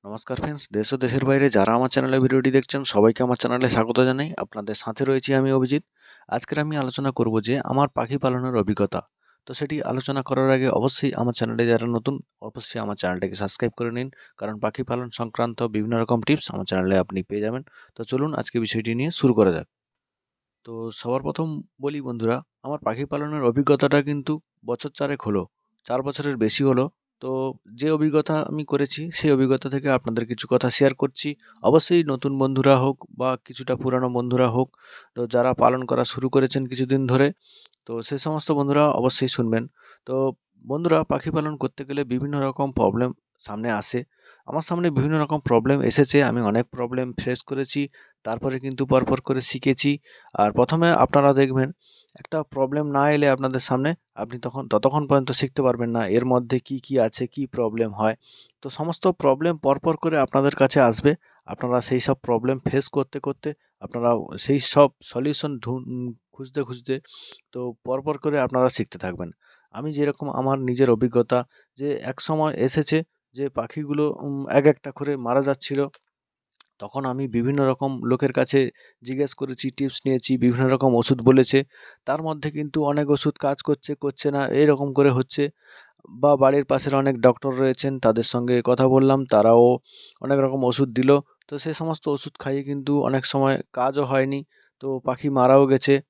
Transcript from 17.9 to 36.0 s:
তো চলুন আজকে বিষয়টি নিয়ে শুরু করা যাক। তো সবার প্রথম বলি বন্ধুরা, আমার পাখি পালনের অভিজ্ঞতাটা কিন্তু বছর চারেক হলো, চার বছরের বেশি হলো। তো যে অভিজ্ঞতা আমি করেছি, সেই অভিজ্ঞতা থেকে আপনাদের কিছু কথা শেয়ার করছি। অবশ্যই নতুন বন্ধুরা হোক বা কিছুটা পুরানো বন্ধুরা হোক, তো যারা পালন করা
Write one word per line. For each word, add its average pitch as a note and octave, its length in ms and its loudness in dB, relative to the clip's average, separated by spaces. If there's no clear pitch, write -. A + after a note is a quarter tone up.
তো A2+ 100 -12
চলুন C#3 300 -4
আজকে A#2+ 260 -4
বিষয়টি A2+ 340 -4
নিয়ে C#3 160 -2
শুরু B2+ 240 2
করা G2+ 180 4
যাক। D#2+ 140 -6
তো A2+ 260 -10
সবার B2+ 320 -4
প্রথম D3+ 400 -6
বলি C#3+ 200 -6
বন্ধুরা, A#2+ 420 -2
আমার D3 160 -8
পাখি A2+ 260 -4
পালনের D3 380 -6
অভিজ্ঞতাটা C#3 600 4
কিন্তু D3 380 -4
বছর A#2+ 240 -6
চারেক C#3+ 320 -6
হলো, G2+ 240 0
চার B2+ 180 -2
বছরের C#3+ 340 -4
বেশি A2 280 0
হলো। C3+ 260 2
তো C3 340 -6
যে C#3 160 -2
অভিজ্ঞতা D#3 500 0
আমি D3+ 240 -6
করেছি, C#3+ 460 -4
সেই D#3 200 0
অভিজ্ঞতা C3 400 2
থেকে C#3 200 -2
আপনাদের A#2+ 360 0
কিছু A#2 240 -8
কথা B2 200 2
শেয়ার C3+ 240 2
করছি। C#3 400 -4
অবশ্যই D#3+ 420 4
নতুন C#3 340 -2
বন্ধুরা C3+ 380 4
হোক C3 300 -2
বা B2+ 260 -2
কিছুটা B2+ 320 -6
পুরানো B2+ 340 -2
বন্ধুরা B2 380 2
হোক, B2+ 280 -2
তো A#2+ 120 -4
যারা B2 280 2
পালন B2+ 300 2
করা B2 200 0